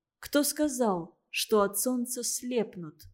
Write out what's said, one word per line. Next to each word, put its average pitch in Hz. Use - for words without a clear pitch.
Кто -
сказал, 247
что -
от 196
солнца 247
слепнут? 220